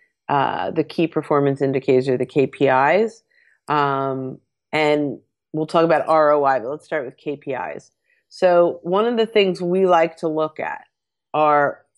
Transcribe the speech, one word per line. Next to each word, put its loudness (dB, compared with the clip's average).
uh, -2
the -2
key -2
performance 0
indicators 0
or 0
the -4
K 0
P -2
Is. 0
Um, -4
and 0
we'll -4
talk 2
about 0
R 4
O 2
I, 2
but -6
let's -12
start -6
with -14
K -8
P -12
Is. -10
So 2
one 0
of -2
the 0
things 0
we 0
like 2
to -6
look -4
at -10
are 2